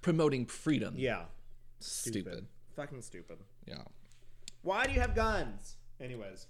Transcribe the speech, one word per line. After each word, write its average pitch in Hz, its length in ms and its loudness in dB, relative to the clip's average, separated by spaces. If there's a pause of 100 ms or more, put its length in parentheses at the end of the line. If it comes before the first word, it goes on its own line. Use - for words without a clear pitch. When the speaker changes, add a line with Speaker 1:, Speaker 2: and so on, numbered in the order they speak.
Speaker 1:
promoting 151 460 6
freedom. 123 500 2
Speaker 2:
Yeah. 110 280 2 (560)
Speaker 1:
Stupid. - 440 -2
Speaker 2:
Stupid. 69 220 -8 (300)
Fucking 143 260 -8
stupid. 87 360 -12 (280)
Speaker 1:
Yeah. - 160 -8 (800)
Speaker 2:
Why 202 240 6
do 277 60 2
you 254 80 8
have 240 140 6
guns? 202 640 2 (240)
Anyways. 110 500 -8